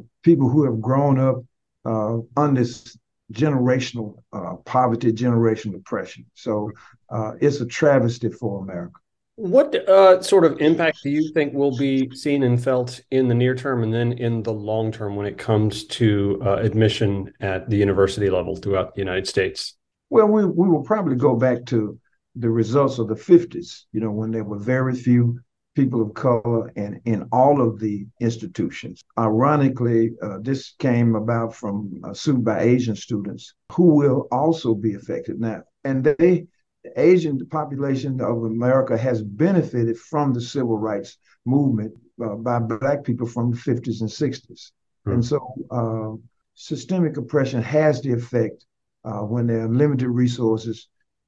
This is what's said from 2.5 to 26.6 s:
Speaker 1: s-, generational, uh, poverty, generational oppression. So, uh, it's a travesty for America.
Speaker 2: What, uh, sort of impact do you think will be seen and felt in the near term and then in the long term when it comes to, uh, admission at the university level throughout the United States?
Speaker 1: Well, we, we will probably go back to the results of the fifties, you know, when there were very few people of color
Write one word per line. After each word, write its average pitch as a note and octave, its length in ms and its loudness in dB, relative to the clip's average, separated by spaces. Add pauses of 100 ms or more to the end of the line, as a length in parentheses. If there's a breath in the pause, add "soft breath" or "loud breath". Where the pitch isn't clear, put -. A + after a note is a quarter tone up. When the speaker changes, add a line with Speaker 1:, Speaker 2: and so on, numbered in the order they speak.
Speaker 1:
s-, - 380 -6 (340)
generational, B2+ 840 -2 (180)
uh, F2+ 220 -8 (100)
poverty, A#2+ 440 0
generational A2+ 680 0
oppression. G#2 580 -10
So, G#2+ 360 -6 (380 loud breath)
uh, A2+ 320 -6
it's C#3 220 0
a A#2 40 -6
travesty A#2+ 640 2
for G2 340 -8
America. F2+ 380 -12 (360)
Speaker 2:
What, A3+ 380 2 (140)
uh, F#3+ 320 8
sort F#3 240 4
of C#3 160 2
impact D#3+ 420 2
do C#3+ 60 -6
you D#3 240 -2
think D3 220 0
will C#3 200 0
be C3 400 0
seen C#3+ 280 -2
and B2 200 2
felt B2+ 380 -2 (100)
in C3 160 2
the A#2+ 80 2
near B2+ 200 2
term B2+ 280 -2
and A2 120 -2
then A#2+ 180 0
in A#2 300 -4
the A2+ 100 -4
long G#2+ 400 -4
term G2+ 240 -8
when G2+ 80 -4
it G#2 140 -8
comes G#2+ 460 0
to, G2+ 600 0
uh, G2 120 2
admission G#2 840 0
at F#2+ 300 -4
the G#2 80 2
university G2 500 2
level F2 280 -2
throughout F#2 380 -4
the G2+ 60 -8
United F#2+ 260 -4
States? - 520 -4 (320)
Speaker 1:
Well, A3 160 6
we, G#3 180 4
we F3 240 2
will D3+ 140 4
probably F3+ 340 0
go B2 200 4
back B2 300 0
to G#2+ 320 -2 (380)
the A#2 140 -2
results A#2+ 480 2
of G#2+ 100 -2
the G#2+ 80 -4
fifties, - 760 2
you A2 80 -4
know, A2 100 -4
when A2 200 -4
there A2+ 140 -4
were G2+ 140 -8
very B2+ 360 0
few A#2+ 460 2 (340)
people B2 280 2
of G#2+ 100 -4
color A#2 640 0